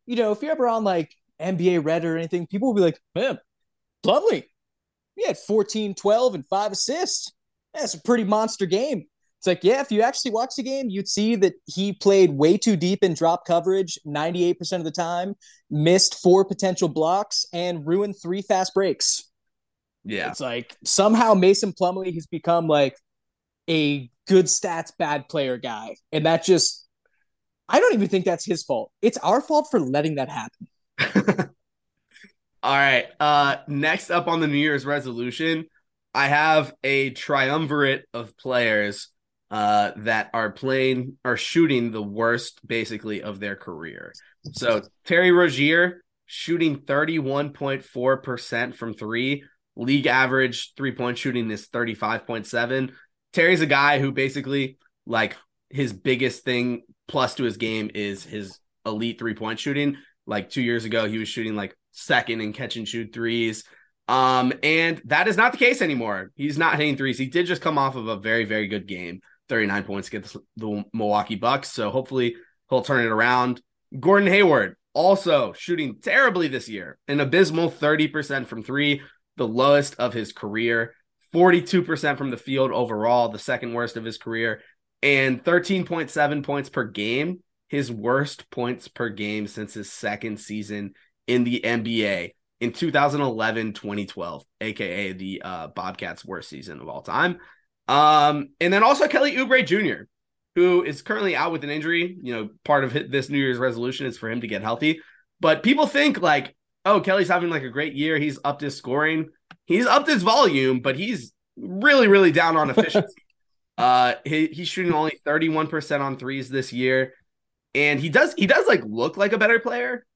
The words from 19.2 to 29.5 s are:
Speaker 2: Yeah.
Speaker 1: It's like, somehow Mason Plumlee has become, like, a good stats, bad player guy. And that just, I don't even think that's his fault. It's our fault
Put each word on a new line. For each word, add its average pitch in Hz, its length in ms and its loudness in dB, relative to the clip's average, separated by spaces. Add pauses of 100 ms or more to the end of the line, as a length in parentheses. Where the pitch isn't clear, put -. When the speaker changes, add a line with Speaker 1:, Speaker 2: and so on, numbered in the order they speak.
Speaker 2:
Yeah. 95 260 -4
Speaker 1:
It's - 120 -10
like, 120 420 -8
somehow 220 520 6
Mason 190 360 4
Plumlee 185 440 -2
has 160 120 -10
become, 170 400 0
like, 147 300 2 (720)
a 147 420 0 (160)
good 190 200 6
stats, 165 520 -4
bad 147 300 -4
player 135 260 -2
guy. 110 400 -10 (160)
And 156 140 -2
that 165 180 2
just, - 420 2 (840)
I 269 100 6
don't 453 140 4
even 196 160 0
think 185 160 0
that's 175 200 -2
his 165 180 -4
fault. 110 280 -4 (100)
It's 220 180 2
our 202 200 2
fault 302 320 0